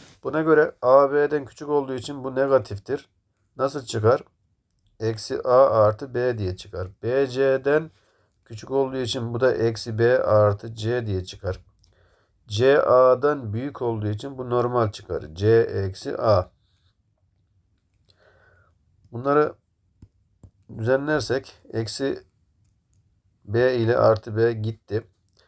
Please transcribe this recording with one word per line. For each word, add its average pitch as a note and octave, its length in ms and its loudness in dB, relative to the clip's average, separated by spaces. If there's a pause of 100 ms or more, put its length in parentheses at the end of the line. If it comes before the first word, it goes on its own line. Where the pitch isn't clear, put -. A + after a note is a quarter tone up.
(240)
Buna C#3+ 180 -4
göre D#3 400 4
A C3+ 300 6
B'den D3 340 0
küçük D3 240 -16
olduğu C#3 240 -2
için B2+ 300 -10
bu C3 120 -8
negatiftir. C3 760 0 (480)
Nasıl C3+ 280 -4
çıkar? A#2 380 2 (760)
Eksi A2+ 420 -6
A B2+ 420 4
artı A2 300 0
B B2 240 -2
diye F#2+ 200 -4
çıkar. F#2 300 -12 (160)
B C3 240 0
C'den C3+ 640 0 (540)
küçük A2+ 260 -14
olduğu C3+ 260 -2
için A#2+ 360 -6
bu A#2 60 -6
da B2+ 140 4
eksi A2+ 460 -2
B A#2+ 240 4
artı G#2+ 520 2
C A2+ 300 -4
diye F#2 200 -4
çıkar. - 340 -10 (880)
C B2+ 340 2
A'dan B2+ 720 2
büyük C3 280 -8
olduğu A2+ 260 -4
için B2+ 300 -6
bu B2+ 120 -10
normal A#2+ 420 0
çıkar. - 320 -10 (100)
C F#2+ 140 -2 (100)
eksi G2+ 600 -2
A. G#2 340 2 (2500)
Bunları C#3 440 0 (1200)
düzenlersek C3+ 800 -2 (160)
eksi A#2 560 -6 (1160)
B B2 300 0
ile A#2 220 0
artı A2 400 2
B A#2 160 2
gitti. A2 540 -8 (400)